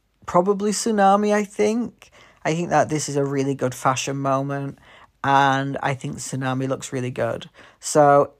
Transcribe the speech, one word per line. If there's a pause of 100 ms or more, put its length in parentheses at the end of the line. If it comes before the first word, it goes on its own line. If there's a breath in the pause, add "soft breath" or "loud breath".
(260)
probably
Tsunami,
I
think. (320 soft breath)
I
think
that
this
is
a
really
good
fashion
moment, (460 loud breath)
and
I
think
Tsunami
looks
really
good. (300 loud breath)
So